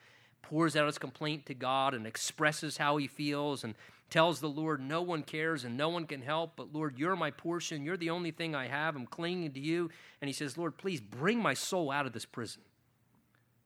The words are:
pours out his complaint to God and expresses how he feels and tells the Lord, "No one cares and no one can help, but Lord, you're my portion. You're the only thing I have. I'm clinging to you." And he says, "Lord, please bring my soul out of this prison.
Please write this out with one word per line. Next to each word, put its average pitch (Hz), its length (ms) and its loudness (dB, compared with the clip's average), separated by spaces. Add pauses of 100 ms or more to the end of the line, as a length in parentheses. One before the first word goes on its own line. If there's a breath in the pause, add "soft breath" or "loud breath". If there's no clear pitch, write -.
(420 soft breath)
pours 156 340 4
out 151 100 8
his 147 120 2
complaint 151 480 -4
to 139 80 -8
God 131 400 2
and 110 120 -4
expresses 151 680 0
how 147 220 2
he 143 100 0
feels 147 560 -2
and 110 100 -6 (360 loud breath)
tells 160 300 6
the 151 100 -2
Lord, 151 320 0
"No 151 200 -2
one 170 220 -2
cares 156 400 -2
and 120 120 -4
no 147 140 2
one 175 160 -2
can 139 160 -6
help, 160 340 -2
but 131 180 -10
Lord, 151 240 -2
you're 175 180 2
my 160 160 0
portion. 165 520 -4
You're 175 140 -2
the 165 120 -4
only 170 220 0
thing 160 240 -4
I 131 120 -2
have. 151 280 0
I'm 123 120 -6
clinging 170 460 -4
to 135 60 -8
you." 165 300 0 (320 loud breath)
And 143 60 -4
he 135 60 -2
says, 139 240 -4
"Lord, 165 200 -2
please 180 240 -4
bring 143 400 2
my 151 120 6
soul 160 380 0
out 143 140 2
of 120 80 -4
this 113 120 -6
prison. - 360 -8 (1040)